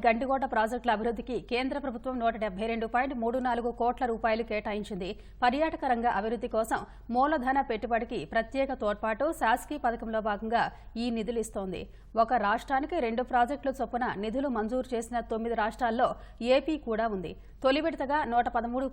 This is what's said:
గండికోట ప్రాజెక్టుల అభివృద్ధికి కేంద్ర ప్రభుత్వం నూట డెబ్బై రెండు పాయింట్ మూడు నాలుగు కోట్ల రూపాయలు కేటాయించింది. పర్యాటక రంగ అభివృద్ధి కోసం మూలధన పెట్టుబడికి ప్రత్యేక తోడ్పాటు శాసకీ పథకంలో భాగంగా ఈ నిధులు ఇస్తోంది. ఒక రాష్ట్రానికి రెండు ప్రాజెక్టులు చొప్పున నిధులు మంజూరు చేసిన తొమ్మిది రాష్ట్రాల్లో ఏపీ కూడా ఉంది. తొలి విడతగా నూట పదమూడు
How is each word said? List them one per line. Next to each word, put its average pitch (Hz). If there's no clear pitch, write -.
గండికోట 247
ప్రాజెక్టుల 226
అభివృద్ధికి 233
కేంద్ర 262
ప్రభుత్వం 254
నూట 226
డెబ్బై 208
రెండు 226
పాయింట్ 262
మూడు 233
నాలుగు 240
కోట్ల 247
రూపాయలు 226
కేటాయించింది. 208
పర్యాటక 302
రంగ 233
అభివృద్ధి 226
కోసం 226
మూలధన 269
పెట్టుబడికి 226
ప్రత్యేక 269
తోడ్పాటు 220
శాసకీ 262
పథకంలో 226
భాగంగా 220
ఈ 233
నిధులు 226
ఇస్తోంది. 190
ఒక 226
రాష్ట్రానికి 269
రెండు 233
ప్రాజెక్టులు 262
చొప్పున 247
నిధులు 254
మంజూరు 247
చేసిన 233
తొమ్మిది 226
రాష్ట్రాల్లో 226
ఏపీ 285
కూడా 220
ఉంది. 170
తొలి 277
విడతగా 302
నూట 240
పదమూడు 240